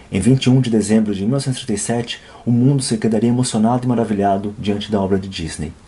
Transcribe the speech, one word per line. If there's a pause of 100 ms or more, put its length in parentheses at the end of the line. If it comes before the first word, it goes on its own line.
(100)
Em
vinte
e
um
de
dezembro
de
mil
novecentos
e
trinta
e
sete, (240)
o
mundo
se
quedaria
emocionado
e
maravilhado
diante
da
obra
de
Disney. (140)